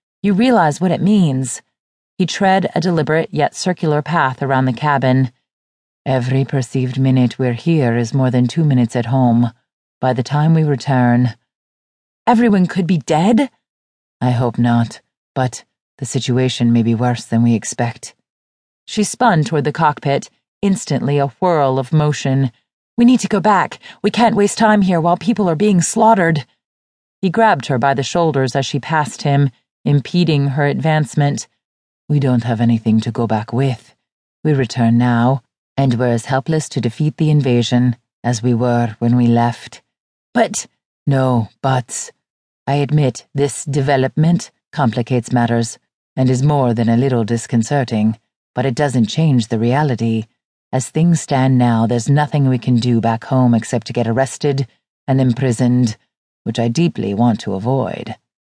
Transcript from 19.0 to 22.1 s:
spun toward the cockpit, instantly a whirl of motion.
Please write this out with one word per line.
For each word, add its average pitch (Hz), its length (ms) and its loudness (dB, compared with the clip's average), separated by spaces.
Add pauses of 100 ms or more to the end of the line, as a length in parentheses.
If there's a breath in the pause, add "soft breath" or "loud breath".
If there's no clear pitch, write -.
spun 180 400 0
toward 147 200 -2
the 147 80 -4
cockpit, 147 580 -2 (320)
instantly 143 580 -2
a 139 200 -2
whirl 147 380 0
of 131 160 -6
motion. 139 580 0 (460)